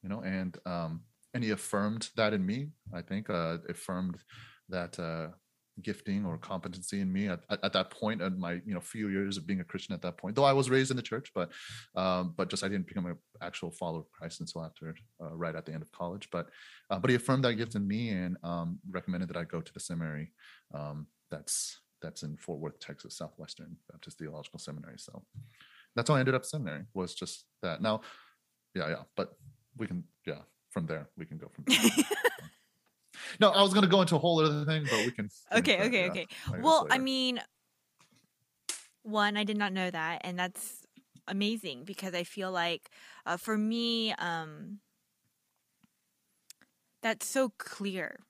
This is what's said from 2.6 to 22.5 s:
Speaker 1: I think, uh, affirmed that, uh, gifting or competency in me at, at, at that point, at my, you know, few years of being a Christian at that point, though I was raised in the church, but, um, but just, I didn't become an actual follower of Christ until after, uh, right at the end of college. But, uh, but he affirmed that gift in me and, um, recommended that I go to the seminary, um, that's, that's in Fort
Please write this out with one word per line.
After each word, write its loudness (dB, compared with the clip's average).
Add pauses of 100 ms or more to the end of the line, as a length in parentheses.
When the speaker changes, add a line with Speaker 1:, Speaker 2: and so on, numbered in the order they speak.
Speaker 1:
I -6
think, -4
uh, 0 (120)
affirmed -4 (460)
that, -6
uh, -4 (500)
gifting -2
or -2
competency -6
in 0
me 0
at, -4
at, -2
at 2
that 2
point, -2
at 0
my, -2 (120)
you -4
know, -2
few -4
years 0
of -10
being 0
a -4
Christian -6
at -8
that -4
point, -4
though 6
I 10
was 4
raised 6
in 0
the -4
church, -6
but, 0 (440)
um, 2
but 0
just, -4
I 0
didn't 0
become -4
an -6 (240)
actual -6
follower -4
of -16
Christ -12
until -8
after, -12 (280)
uh, -10
right -2
at -8
the -10
end -6
of -16
college. -8
But, -4 (400)
uh, 0
but 4
he 6
affirmed 2
that 4
gift -4
in 0
me 0
and, 0
um, -4 (100)
recommended -2
that -4
I -4
go -4
to -12
the -12
seminary, -6 (400)
um, -8 (220)
that's, -6 (200)
that's -10
in -6
Fort -8